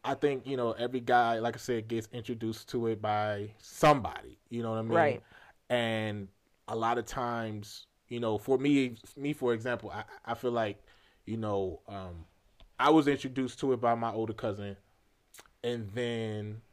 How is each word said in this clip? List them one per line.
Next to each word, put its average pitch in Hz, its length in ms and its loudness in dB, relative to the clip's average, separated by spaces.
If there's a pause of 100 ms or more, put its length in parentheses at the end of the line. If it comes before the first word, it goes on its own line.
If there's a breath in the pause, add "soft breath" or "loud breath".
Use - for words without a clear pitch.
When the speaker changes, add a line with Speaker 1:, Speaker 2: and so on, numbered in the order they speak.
Speaker 1:
I 135 80 0
think, 135 340 0
you 135 80 -2
know, 120 160 0
every 123 300 -2
guy, 117 380 4
like 113 160 -2
I 110 40 -12
said, 113 300 -2
gets 113 240 -2
introduced 113 560 -6
to 117 180 0
it 107 140 -2
by 107 560 0
somebody. - 800 2 (120)
You 120 140 -6
know 113 80 -4
what 110 80 -2
I 110 40 -4
mean? 113 100 -2
Speaker 2:
Right. 147 300 4 (460 loud breath)
Speaker 1:
And 110 600 0 (400)
a 113 80 -6
lot 113 200 2
of 123 80 -4
times, 113 840 -6 (200)
you 120 140 -6
know, 110 160 0
for 127 200 2
me, 135 380 4 (220)
me 147 160 -2
for 127 200 2
example, 113 380 -4
I, 104 140 -8 (180)
I 117 120 -4
feel 123 160 0
like, 110 300 0 (440 soft breath)
you 110 100 -6
know, 98 540 -2
um, 92 340 -12 (560)
I 139 120 6
was 151 180 8
introduced 131 500 -2
to 135 140 2
it 117 80 -2
by 117 140 4
my 113 180 -2
older 113 200 -2
cousin, 101 440 -6 (880)
and 117 280 -4
then 110 680 -4 (120)